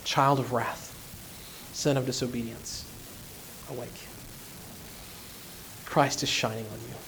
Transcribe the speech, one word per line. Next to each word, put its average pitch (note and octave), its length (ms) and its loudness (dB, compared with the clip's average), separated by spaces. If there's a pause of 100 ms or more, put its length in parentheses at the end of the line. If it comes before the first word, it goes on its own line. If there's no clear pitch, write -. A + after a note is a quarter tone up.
Child C#3 360 8
of A#2+ 140 2
wrath, - 400 0 (800)
son C#3+ 240 6
of B2+ 80 4
disobedience, A#2+ 760 -2 (840)
awake. - 380 -6 (1800)
Christ - 380 6
is - 60 4
shining A2+ 440 2
on - 60 -6 (100)
you. - 60 -8 (120)